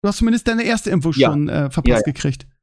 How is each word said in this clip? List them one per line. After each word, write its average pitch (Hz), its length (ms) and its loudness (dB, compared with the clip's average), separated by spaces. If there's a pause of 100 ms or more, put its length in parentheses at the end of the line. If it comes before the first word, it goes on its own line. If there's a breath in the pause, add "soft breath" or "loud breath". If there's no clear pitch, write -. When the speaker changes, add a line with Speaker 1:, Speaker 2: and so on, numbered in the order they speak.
Speaker 1:
Du 196 60 0
hast 202 80 -2
zumindest 226 320 0
deine 233 160 -2
erste 226 240 -2
Impfung 165 280 0
Speaker 2:
Ja. 131 140 4
Speaker 1:
schon, 147 200 0
äh, 143 200 -2
verpasst 139 160 -2
Speaker 2:
Ja, 120 100 4
ja. 107 60 2
Speaker 1:
gekriegt. 135 440 -4 (160)